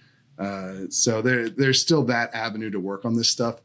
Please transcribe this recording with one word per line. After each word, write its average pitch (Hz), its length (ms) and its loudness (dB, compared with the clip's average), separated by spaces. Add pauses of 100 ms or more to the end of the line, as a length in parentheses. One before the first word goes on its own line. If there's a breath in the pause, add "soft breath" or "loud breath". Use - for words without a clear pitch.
(380 soft breath)
Uh, 95 520 -8
so 110 320 0
there, 120 280 2
there's 135 320 2
still 156 220 4
that 117 300 0
avenue 110 360 -6
to 98 100 -4
work 98 260 -6
on 117 100 0
this 113 140 2
stuff. 117 360 -2